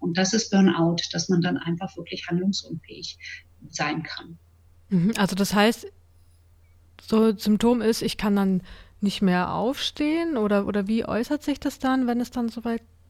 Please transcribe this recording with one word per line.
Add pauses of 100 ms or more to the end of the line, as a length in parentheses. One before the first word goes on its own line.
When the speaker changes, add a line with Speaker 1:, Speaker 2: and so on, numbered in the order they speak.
Speaker 1:
Und
das
ist
Burnout, (160)
dass
man
dann
einfach
wirklich
handlungsunfähig (520)
sein
kann. (500)
Speaker 2:
Mhm,
also
das
heißt, (1200)
so
ein
Symptom
ist,
ich
kann
dann (380)
nicht
mehr
aufstehen
oder,
oder
wie
äußert
sich
das
dann,
wenn
es
dann
soweit (300)